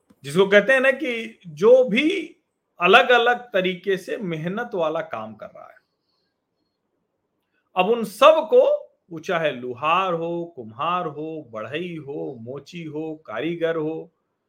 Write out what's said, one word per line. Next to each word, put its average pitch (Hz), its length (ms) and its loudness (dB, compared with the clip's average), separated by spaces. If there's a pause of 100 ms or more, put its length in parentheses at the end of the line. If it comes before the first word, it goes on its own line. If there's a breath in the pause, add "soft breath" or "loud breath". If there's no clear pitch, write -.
(240)
जिसको 156 240 2
कहते 202 260 4
हैं 269 60 4
ना 262 120 4
कि 233 560 -6
जो 214 360 6
भी 302 520 -2 (460)
अलग-अलग 240 540 4
तरीके 185 640 -4
से - 200 -8
मेहनत 180 560 -8
वाला 160 280 -4
काम 110 320 -12
कर - 140 -18
रहा - 220 -20
है। - 80 -20 (2000)
अब 185 120 2
उन 233 140 0
सब 311 460 4
को, 554 440 4 (180)
वो 165 80 -12
चाहे 165 320 -2
लुहार 143 600 -2
हो, 170 420 -6
कुम्हार 143 500 -6
हो, 151 460 -12
बढ़ई 139 440 -8
हो, 147 460 -10
मोची 139 420 -14
हो, 156 420 -10
कारीगर 160 500 -4
हो, 160 380 -6 (360)